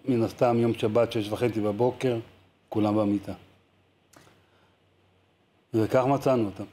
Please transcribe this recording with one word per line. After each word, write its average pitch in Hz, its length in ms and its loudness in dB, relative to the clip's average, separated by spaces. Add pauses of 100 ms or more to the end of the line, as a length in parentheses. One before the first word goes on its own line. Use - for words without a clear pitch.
מן 120 180 2
הסתם 117 360 0
יום 117 140 2
שבת, 113 380 0
שש 104 180 -4
וחצי 107 320 -2
בבוקר, 117 580 0 (500)
כולם 104 280 0
במיטה. 101 360 -2 (2500)
וכך 113 320 2
מצאנו 131 400 0
אותם. 98 280 -10